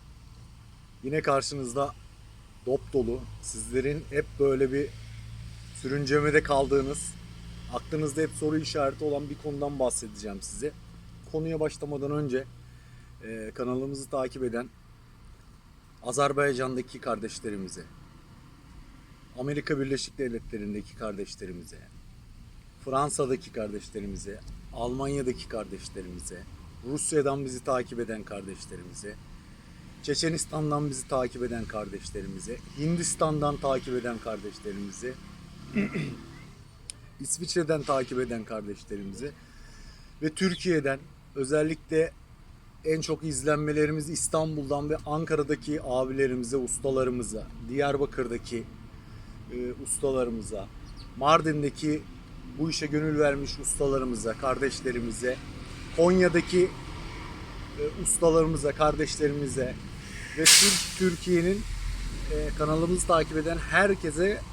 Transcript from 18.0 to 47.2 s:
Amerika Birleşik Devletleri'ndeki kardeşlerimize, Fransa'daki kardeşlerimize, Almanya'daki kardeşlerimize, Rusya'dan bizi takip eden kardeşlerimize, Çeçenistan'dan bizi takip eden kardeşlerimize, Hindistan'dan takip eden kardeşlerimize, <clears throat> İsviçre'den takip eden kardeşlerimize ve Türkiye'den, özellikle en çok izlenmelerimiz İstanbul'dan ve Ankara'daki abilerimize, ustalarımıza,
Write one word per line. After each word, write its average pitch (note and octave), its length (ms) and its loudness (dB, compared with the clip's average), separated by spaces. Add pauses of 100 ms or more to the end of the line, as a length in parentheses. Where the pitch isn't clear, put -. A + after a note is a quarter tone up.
Amerika C#3+ 400 0
Birleşik C3+ 380 -2
Devletleri'ndeki G#2+ 800 -4
kardeşlerimize, F#2+ 840 -8 (1040)
Fransa'daki C3+ 680 0
kardeşlerimize, G2+ 880 -6 (360)
Almanya'daki B2+ 760 -2
kardeşlerimize, F2+ 920 -8 (420)
Rusya'dan C#3 600 2
bizi B2+ 180 -6
takip B2 360 0
eden A2 240 -4
kardeşlerimize, F#2+ 920 -10 (880)
Çeçenistan'dan D3+ 840 0
bizi C3 180 -6
takip B2 360 0
eden A2+ 220 -2
kardeşlerimize, G2+ 920 -6 (200)
Hindistan'dan D3+ 800 2
takip C3 360 0
eden A#2+ 240 -2
kardeşlerimize, G2+ 960 -8 (640)
<clears throat> G3+ 140 2 (1300)
İsviçre'den D#3 600 0
takip C3 380 2
eden A#2 240 -2
kardeşlerimize G#2 880 -8 (920)
ve D#3 80 2
Türkiye'den, D#3 680 2 (360)
özellikle D#3 760 2 (720)
en D#3+ 160 2
çok D#3 220 -2
izlenmelerimiz D3+ 840 2
İstanbul'dan D3+ 800 0
ve D#3 160 2
Ankara'daki D3+ 800 0
abilerimize, C3 760 2
ustalarımıza, B2 880 0 (220)